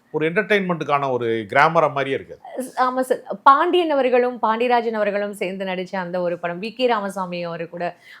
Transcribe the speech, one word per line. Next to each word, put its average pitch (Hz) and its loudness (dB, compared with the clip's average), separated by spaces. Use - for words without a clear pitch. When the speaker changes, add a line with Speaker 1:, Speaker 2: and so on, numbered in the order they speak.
Speaker 1:
ஒரு 156 0
என்டர்டெயின்மெண்ட்டுக்கான 170 0
ஒரு 113 0
கிராமரா 147 4
மாதிரியே 135 -2
இருக்கு. 85 -10
Speaker 2:
ஆமா 254 0
சார், 254 -2
பாண்டியன் 320 4
அவர்களும் 254 2
பாண்டியராஜன் 233 2
அவர்களும் 208 -2
சேர்ந்து 196 -6
நடிச்ச 185 -6
அந்த 180 -4
ஒரு 175 -2
படம், 175 -6
வி 220 -8
கே 254 0
ராமசாமி 190 -2
அவரு 170 -8
கூட 175 -6